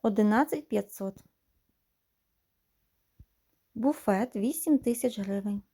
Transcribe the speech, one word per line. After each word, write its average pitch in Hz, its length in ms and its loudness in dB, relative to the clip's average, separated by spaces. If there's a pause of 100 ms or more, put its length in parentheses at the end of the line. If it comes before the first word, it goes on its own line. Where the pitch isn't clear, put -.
Одинадцять 226 640 2
п'ятсот. 196 500 -4 (2500)
Буфет 233 640 0
вісім 262 420 0
тисяч 240 400 -2
гривень. 202 440 -4 (120)